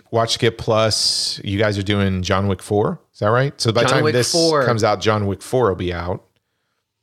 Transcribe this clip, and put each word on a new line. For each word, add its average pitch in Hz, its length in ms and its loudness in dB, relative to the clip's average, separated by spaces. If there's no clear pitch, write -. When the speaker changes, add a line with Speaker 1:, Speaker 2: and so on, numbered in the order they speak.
Speaker 1:
Watch 113 240 0
Skip 113 220 0
Plus, - 840 0
you 98 160 -4
guys 107 180 0
are 101 60 -2
doing 98 400 0
John 98 240 0
Wick 95 140 -2
four. 113 400 -2
Is - 80 -20
that 104 120 0
right? 131 280 0
So 113 140 0
by 117 100 2
the 127 60 2
Speaker 2:
John 131 80 2
Speaker 1:
time 131 80 2
Speaker 2:
Wick 156 80 2
Speaker 1:
this 165 180 0
Speaker 2:
four. 165 320 2
Speaker 1:
comes 117 220 0
out, 104 160 0
John 104 260 0
Wick 98 140 -4
four 127 260 0
will 92 80 0
be 90 180 -4
out. 87 300 -6